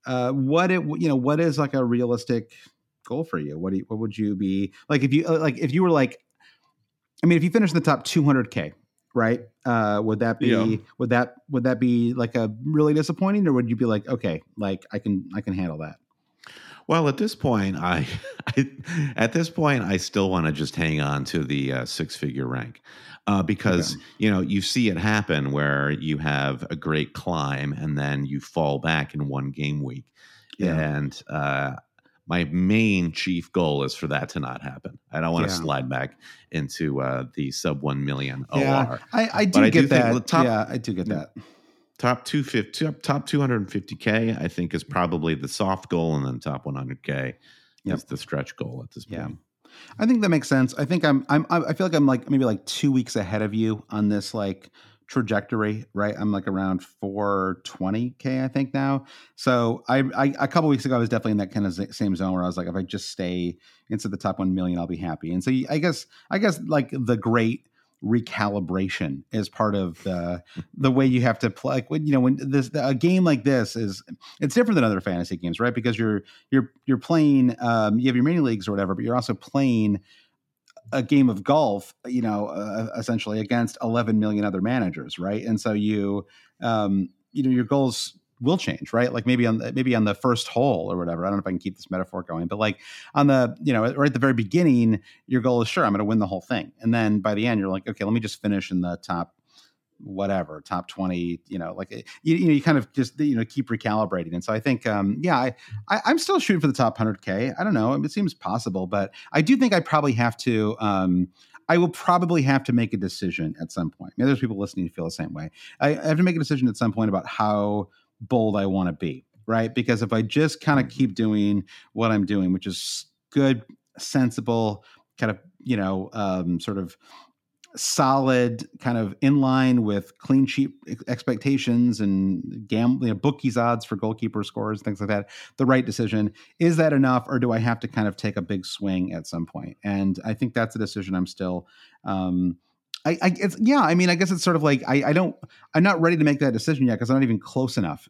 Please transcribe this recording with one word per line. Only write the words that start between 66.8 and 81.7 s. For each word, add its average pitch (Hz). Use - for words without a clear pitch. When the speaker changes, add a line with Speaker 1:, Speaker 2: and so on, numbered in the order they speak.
Speaker 1:
the 123
great 113
recalibration 95
is 104
part 104
of 92
the, 87
Speaker 2:
<laughs> -
Speaker 1:
the 135
way 135
you 127
have 117
to 117
play. 135
Like, 131
when, 156
you 147
know, 131
when 127
this, 135
a 139
game 180
like 143
this 127
is, 104
it's 143
different 226
than 139
other 101
fantasy 87
games, 82
right? 120
Because 117
you're, 107
you're, 135
you're 131
playing, 143
um, 113
you 127
have 123
your 123
mini 165
leagues 113
or 107
whatever, 98
but 117
you're 117
also 123
playing 110
a 135
game 131
of 98
golf, 127